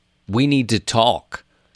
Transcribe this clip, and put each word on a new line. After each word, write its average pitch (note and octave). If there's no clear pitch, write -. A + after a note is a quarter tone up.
We A#2
need C3+
to A2
talk, A2+